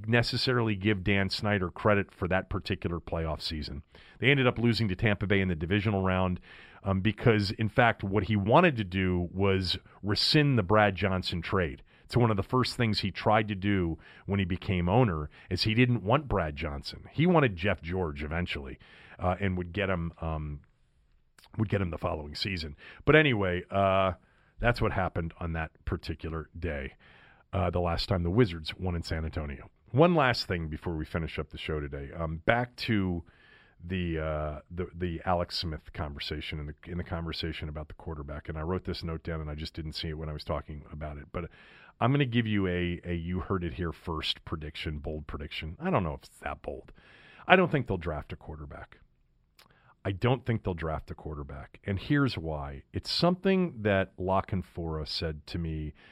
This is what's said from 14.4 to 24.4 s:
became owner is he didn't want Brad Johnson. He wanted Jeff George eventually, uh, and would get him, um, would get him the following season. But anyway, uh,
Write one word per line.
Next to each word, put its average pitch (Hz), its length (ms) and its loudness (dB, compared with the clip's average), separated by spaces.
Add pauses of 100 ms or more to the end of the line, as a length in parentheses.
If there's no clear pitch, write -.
became 90 420 0
owner 90 440 4 (180)
is 92 140 -2
he 110 100 2
didn't 120 300 4
want 131 240 2
Brad 82 280 0
Johnson. 73 560 -8
He 156 140 2
wanted 147 300 6
Jeff 92 260 0
George 82 420 -4
eventually, 76 540 -4 (400)
uh, 90 220 0
and 95 180 0
would 87 160 -6
get 98 160 0
him, 85 320 -2
um, 76 380 -4 (960)
would 107 120 0
get 101 120 0
him 87 80 -2
the 78 80 -6
following 78 380 -4
season. 80 400 -6 (280)
But 143 120 8
anyway, 101 560 4
uh, 95 400 4 (480)